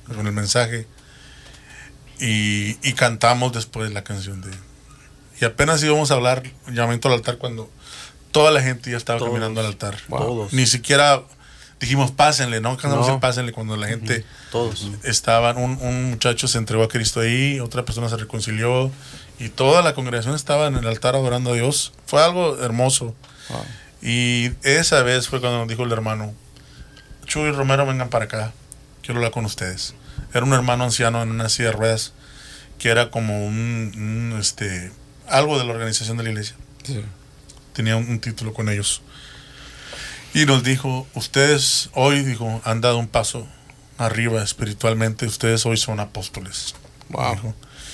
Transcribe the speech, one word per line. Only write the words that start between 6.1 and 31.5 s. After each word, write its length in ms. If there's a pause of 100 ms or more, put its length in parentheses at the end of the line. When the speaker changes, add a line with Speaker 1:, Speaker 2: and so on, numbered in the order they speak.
Speaker 1:
a 40
hablar, 280 (240)
llamamiento 400
al 80
altar, 220
cuando 320 (640)
toda 200
la 100
gente 300
ya 60
estaba 220
Speaker 2:
Todos. 120
Speaker 1:
caminando 300
al 60
altar. 300 (120)
Speaker 2:
Wow. 100
Todos. 340
Speaker 1:
Ni 140
siquiera 540 (580)
dijimos, 320
"Pásenle", 480
¿no? 160
Cantamos 320
Speaker 2:
No. 60
Speaker 1:
el 80
"Pásenle" 320
cuando 240
la 100
gente 320
Speaker 2:
Ujú. 60 (260)
Todos. 400 (120)
Speaker 1:
estaban, 540
un, 240
un 280
muchacho 400
se 80
entregó 260
a 60
Cristo 320
ahí, 400
otra 240
persona 240
se 80
reconcilió, 760 (480)
y 80
toda 340
la 140
congregación 400
estaba 320
en 80
el 120
altar 280
adorando 360
a 20
Dios. 400 (120)
Fue 160
algo 400
hermoso. 540 (320)
Speaker 3:
Wow. 180 (360)
Speaker 1:
Y 500 (120)
esa 400
vez 260
fue 100
cuando 200
nos 100
dijo 160
el 80
hermano, 400 (920)
"Chuy 220
y 60
Romero, 320
vengan 240
para 160
acá, 260 (500)
quiero 180
hablar 120
con 140
ustedes". 480 (400)
Era 100
un 100
hermano 300
anciano 400
en 80
una 160
silla 220